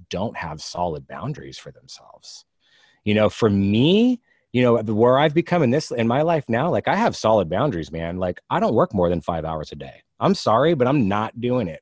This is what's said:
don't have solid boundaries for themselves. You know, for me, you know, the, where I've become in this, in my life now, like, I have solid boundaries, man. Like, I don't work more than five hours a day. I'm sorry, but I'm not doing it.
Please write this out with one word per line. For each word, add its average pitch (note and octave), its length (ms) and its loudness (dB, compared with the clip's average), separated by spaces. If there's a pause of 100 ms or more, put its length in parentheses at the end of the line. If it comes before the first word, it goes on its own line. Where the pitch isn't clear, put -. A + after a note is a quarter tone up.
don't G2 260 -6
have D#2 260 -10
solid E2+ 460 -6
boundaries - 500 -12
for - 140 -18
themselves. - 720 -20 (640)
You G#2 80 2
know, G#2+ 160 4
for A2+ 200 2
me, C#3 680 2 (320)
you B2 120 2
know, A#2 180 4
the, A2 120 -4
where A#2+ 240 4
I've D3+ 160 2
become E3+ 300 0
in A#2+ 60 2
this, B2 220 -2
in A#2 180 0
my C3+ 140 2
life E3 260 -2
now, B2 200 0
like, A2+ 200 0
I D#3 80 2
have A3 180 0
solid G#2+ 340 2
boundaries, F2+ 400 -2
man. E2 280 -6
Like, F2+ 320 -4
I D3 100 -2
don't G3+ 160 0
work D#3+ 180 2
more F2+ 140 2
than F2 140 0
five E2 240 -6
hours D#2 260 -8
a D#2 40 -14
day. C#2+ 260 -16 (180)
I'm E3 160 2
sorry, C3 380 2
but B2+ 140 2
I'm C3+ 200 2
not G#2+ 320 -2
doing A#2+ 300 -2
it. D2+ 120 -12